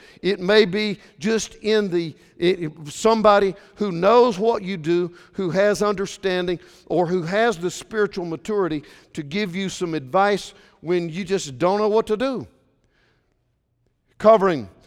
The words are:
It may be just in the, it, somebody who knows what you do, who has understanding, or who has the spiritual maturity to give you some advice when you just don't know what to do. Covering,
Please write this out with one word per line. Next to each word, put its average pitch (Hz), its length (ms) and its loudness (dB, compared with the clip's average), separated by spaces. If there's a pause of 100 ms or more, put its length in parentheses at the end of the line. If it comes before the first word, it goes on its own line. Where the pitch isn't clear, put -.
(240)
It 196 160 -2
may 208 260 4
be 202 320 -2 (220)
just 214 420 -4
in 208 300 0
the, 170 240 -4 (240)
it, 175 320 0 (160)
somebody 208 680 4 (220)
who 208 160 -2
knows 202 480 4
what 220 240 0
you 190 120 -6
do, 170 400 -2 (180)
who 185 180 -4
has 202 320 2
understanding, 185 760 -2 (280)
or 170 180 0
who 180 160 -2
has 196 380 0
the 180 100 -4
spiritual 202 560 -4
maturity 165 580 -4 (300)
to 165 80 -8
give 170 340 -6
you 190 140 -4
some 170 240 -6
advice 185 600 -2 (260)
when 170 280 -4
you 175 160 -8
just 151 320 -6
don't 180 200 2
know 214 120 0
what 220 180 0
to 214 80 -2
do. 226 320 -4 (1700)
Covering, 185 520 4 (180)